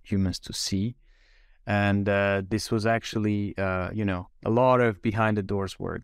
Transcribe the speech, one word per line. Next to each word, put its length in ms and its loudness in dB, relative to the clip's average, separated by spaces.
humans 380 0
to 120 -14
see. 440 -2
And, 420 2
uh, 400 2
this 220 -4
was 160 0
actually, 720 0
uh, 340 -2
you 120 -2
know, 240 -2
a 60 0
lot 300 4
of 220 0
behind 340 2
the 60 -2
doors 380 -4
work, 240 -6